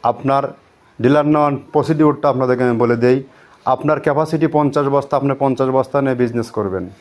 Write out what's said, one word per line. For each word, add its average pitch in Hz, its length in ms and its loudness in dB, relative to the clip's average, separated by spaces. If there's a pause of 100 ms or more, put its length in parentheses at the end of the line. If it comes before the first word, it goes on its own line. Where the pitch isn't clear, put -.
আপনার 135 400 0 (600)
ডিলার 143 240 4
নেওয়ার 147 260 2 (200)
প্রসিডিউরটা 147 560 2
আপনাদেরকে 127 360 0
আমি 120 140 0
বলে 120 180 2
দেই। 127 260 2 (420)
আপনার 147 360 -2
ক্যাপাসিটি 156 460 0
পঞ্চাশ 147 400 0
বস্তা, 139 300 -2
আপনি 135 220 0
পঞ্চাশ 131 300 0
বস্তা 131 340 0
নিয়ে 135 120 -2
বিজনেস 117 360 -2
করবেন। 92 400 -6 (100)